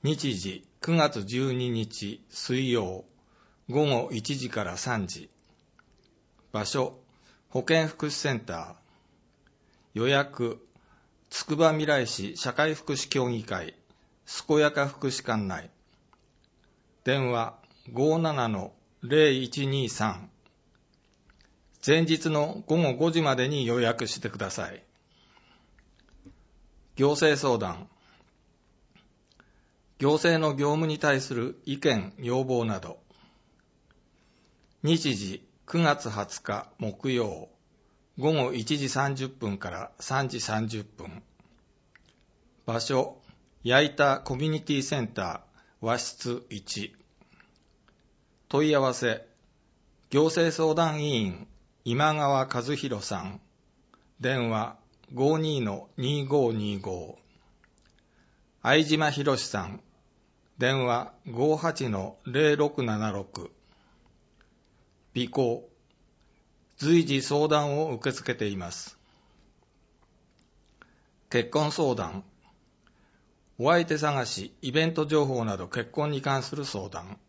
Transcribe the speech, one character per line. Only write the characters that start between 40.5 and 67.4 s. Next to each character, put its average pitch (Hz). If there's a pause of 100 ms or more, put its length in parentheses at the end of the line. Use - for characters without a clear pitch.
十 107
分。 - (1400)
場 117
所、 - (420)
矢 127
板 143
コ 131
ミ 143
ュ 156
ニ 151
テ 151
ィ 139
セ 139
ン 110
タ 107
ー、 87 (420)
和 113
室 -
一。 101 (1500)
問 151
い 151
合 143
わ 131
せ、 - (840)
行 143
政 160
相 160
談 156
委 147
員、 95 (400)
今 143
川 139
和 127
弘 123
さ 98
ん。 95 (760)
電 127
話、 110 (340)
五 139
二 156
の 104
二 143
五 135
二 104
五。 90 (1400)
相 143
島 156
博 139
さ 101
ん。 98 (760)
電 127
話、 120 (140)
五 147
八 151
の 98
零 147
六 147
七 107
六。 95 (1600)
尾 123
行。 123 (1120)
随 160
時 135
相 147